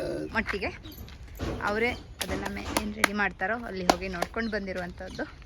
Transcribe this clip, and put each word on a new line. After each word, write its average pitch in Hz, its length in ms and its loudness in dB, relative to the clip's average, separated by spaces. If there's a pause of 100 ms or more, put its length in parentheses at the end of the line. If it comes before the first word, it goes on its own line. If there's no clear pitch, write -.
(340)
ಮಟ್ಟಿಗೆ. 214 340 2 (960)
ಅವರೇ 226 280 4
ಅದನ್ನ - 580 -2
ಮೇ-, 202 320 0
ಏನ್ 214 140 0
ರೆಡಿ 208 180 2
ಮಾಡ್ತಾರೋ 208 520 2
ಅಲ್ಲಿ 185 200 -2
ಹೋಗಿ 180 240 4
ನೋಡ್ಕೊಂಡು 196 420 0
ಬಂದಿರುವಂಥದ್ದು. 185 720 -4 (220)